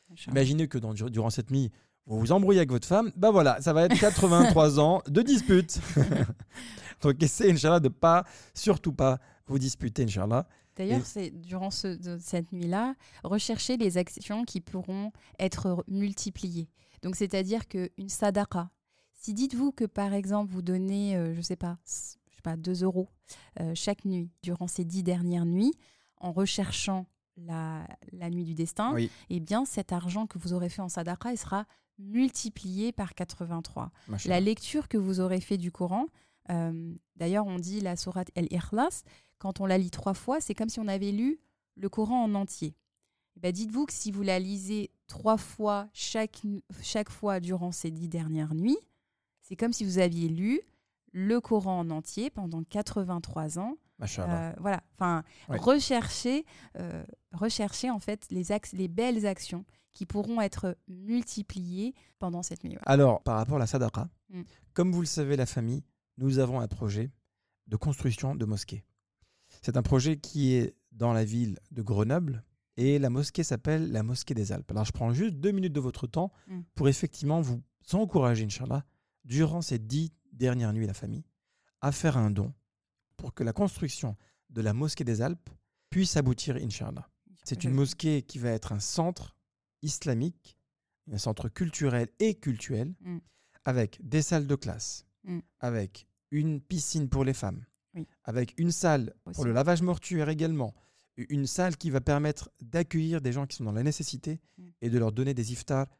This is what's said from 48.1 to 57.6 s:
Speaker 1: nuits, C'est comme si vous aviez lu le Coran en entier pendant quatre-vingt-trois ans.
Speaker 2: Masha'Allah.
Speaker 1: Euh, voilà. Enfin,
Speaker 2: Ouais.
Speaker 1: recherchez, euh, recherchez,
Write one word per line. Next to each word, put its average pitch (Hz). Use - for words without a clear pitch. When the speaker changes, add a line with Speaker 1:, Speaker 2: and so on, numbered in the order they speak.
Speaker 1:
nuits, 220
C'est 190
comme 233
si 226
vous 190
aviez 170
lu 196
le 202
Coran 190
en 170
entier 202
pendant 165
quatre-vingt-trois 175
ans. 247
Speaker 2:
Masha'Allah. 165
Speaker 1:
Euh, 165
voilà. 190
Enfin, 170
Speaker 2:
Ouais. 123
Speaker 1:
recherchez, 262
euh, 170
recherchez, 214